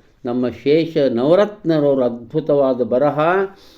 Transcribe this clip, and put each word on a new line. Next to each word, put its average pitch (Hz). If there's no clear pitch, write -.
ನಮ್ಮ 123
ಶೇಷ 156
ನವರತ್ನರವರು 147
ಅದ್ಭುತವಾದ 131
ಬರಹ. 131